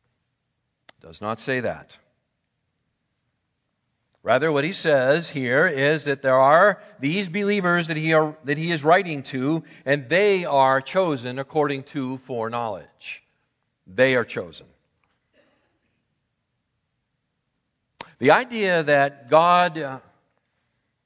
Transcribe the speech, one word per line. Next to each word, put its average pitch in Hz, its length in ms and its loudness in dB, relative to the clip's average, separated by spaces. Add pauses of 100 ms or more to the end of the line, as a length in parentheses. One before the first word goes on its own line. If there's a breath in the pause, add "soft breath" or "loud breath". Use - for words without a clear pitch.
(880)
It - 180 -20
does 82 140 -20
not 110 180 -6
say 131 200 -4
that. 82 380 -8 (2250)
Rather, 131 300 0
what 143 120 0
he 180 100 -4
says 151 560 0
here 135 360 0
is 147 400 0
that 139 160 -4
there 131 160 2
are 165 460 4 (160 loud breath)
these 175 280 -4
believers 180 600 -2
that 160 100 -4
he 160 160 -2
are, 156 300 2
that 147 160 -4
he 165 120 -4
is 151 120 -4
writing 160 400 2
to, 143 400 -4 (220 loud breath)
and 135 220 -2
they 185 380 2
are 135 360 2
chosen 135 580 -4
according 143 460 -4
to 131 320 -8
foreknowledge. 117 1080 -10 (640)
They 131 280 2
are 117 80 0
chosen. 92 440 -12 (3500 loud breath)
The 131 120 6
idea 208 500 2
that 139 480 0
God, 175 480 4
uh, 135 220 -10 (1080)